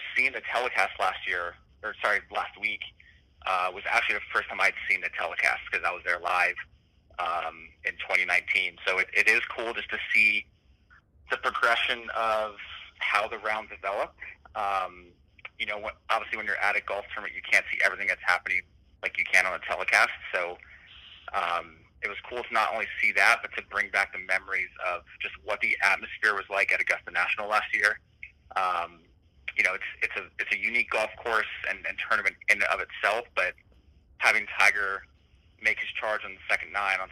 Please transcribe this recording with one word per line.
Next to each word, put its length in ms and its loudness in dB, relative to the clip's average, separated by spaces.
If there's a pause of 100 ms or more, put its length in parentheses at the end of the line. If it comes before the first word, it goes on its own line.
(160)
seeing 160 2
the 80 -8 (100)
telecast 480 2
last 200 0 (100)
year, 260 -4 (300)
or 180 -8
sorry, 180 2 (140)
last 240 -6
week, 220 -6 (680)
uh, 260 2
was 140 -10
actually 280 2
the 80 -6 (100)
first 160 0
time 120 -6
I'd 120 4 (160)
seen 140 0
the 140 -4
telecast 440 0 (100)
'cause 160 -2
I 60 2
was 140 -10
there 120 2
live, 380 2 (640)
um, 500 -4 (160)
in 80 -2 (160)
twenty 160 2
nineteen. 520 0 (100)
So 120 2
it, 140 2
it 160 4
is 120 6 (140)
cool 200 -4
just 160 -8
to 80 -4 (140)
see 340 4 (840)
the 60 -2
progression 800 0
of 400 0 (420)
how 300 0
the 100 -8
round 300 -4
developed. 500 -4 (360)
Um, 540 -2 (500)
you 80 -4
know, 120 -4
when, 140 -8 (160)
obviously 300 0
when 80 -6
you're 100 0
at 200 2
a 40 -2
golf 320 -4
tournament, 240 -8
you 120 -10
can't 220 4
see 140 -2
everything 240 0
that's 160 -2
happening 380 2 (400)
like 160 -6
you 120 -2
can 140 6
on 80 -2
a 160 -4
telecast. 420 4 (220)
So, 240 -2 (800)
um, 420 -2 (260)
it 60 0
was 100 -8 (100)
cool 160 -6
to 100 -4
not 200 4
only 120 -2 (140)
see 120 4
that, 280 6
but 160 -10
to 140 -4
bring 200 0
back 220 2
the 60 -10
memories 500 -2 (180)
of 160 -2 (180)
just 140 -8 (100)
what 160 -2
the 220 2
atmosphere 520 2
was 160 -4
like 200 4
at 100 2
Augusta 300 0
National 380 0
last 260 2
year. 240 4 (560)
Um, 460 0 (560)
you 80 4
know, 100 2
it's, 100 -8 (180)
it's 120 -2
a, 140 -8 (100)
it's 160 -4
a 40 0
unique 320 -2
golf 260 0
course 340 0 (180)
and, 100 -4 (100)
and 80 -8 (100)
tournament 300 0 (140)
in 100 4
and 40 2
of 160 2
itself, 440 0 (100)
but 200 0 (640)
having 280 4 (120)
Tiger 440 4 (600)
make 180 2
his 80 -6 (100)
charge 260 -2
on 80 -12
the 160 -20
second 220 -2
nine 300 0
on 120 -8